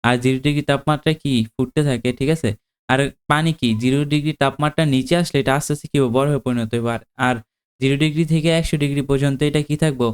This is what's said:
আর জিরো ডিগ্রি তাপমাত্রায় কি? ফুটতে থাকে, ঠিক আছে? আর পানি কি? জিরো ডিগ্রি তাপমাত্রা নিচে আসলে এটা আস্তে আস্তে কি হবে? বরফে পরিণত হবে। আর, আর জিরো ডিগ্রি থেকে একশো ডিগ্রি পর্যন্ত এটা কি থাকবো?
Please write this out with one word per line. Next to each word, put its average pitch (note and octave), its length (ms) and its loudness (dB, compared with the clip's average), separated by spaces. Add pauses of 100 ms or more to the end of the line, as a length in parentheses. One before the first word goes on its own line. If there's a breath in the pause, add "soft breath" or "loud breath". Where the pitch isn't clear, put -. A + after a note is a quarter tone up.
আর A#2+ 180 2
জিরো C3 240 2
ডিগ্রি D3 240 0
তাপমাত্রায় D3+ 520 0
কি? C#3+ 100 -2 (200)
ফুটতে B2+ 320 -2
থাকে, B2 280 0
ঠিক C3+ 180 -2
আছে? D#3+ 180 0 (400)
আর C3 100 4 (300)
পানি D#3 240 2
কি? B2+ 160 -2 (140)
জিরো B2+ 220 2
ডিগ্রি D3 280 0 (100)
তাপমাত্রা D3 440 0
নিচে C3 300 2
আসলে F3 240 -2
এটা C3+ 140 0
আস্তে D3 180 -2
আস্তে - 160 -6
কি - 100 -4
হবে? C3 160 2
বরফে C#3+ 300 2
পরিণত A#2+ 300 -2
হবে। A#2 160 -2
আর, A#2 120 -6 (160)
আর B2+ 180 0 (440)
জিরো C3+ 160 2
ডিগ্রি D#3 280 0
থেকে D#3+ 260 0
একশো E3 260 0
ডিগ্রি C#3+ 260 0
পর্যন্ত C#3 400 0
এটা D3 200 2
কি D3 140 -4
থাকবো? C#3 380 0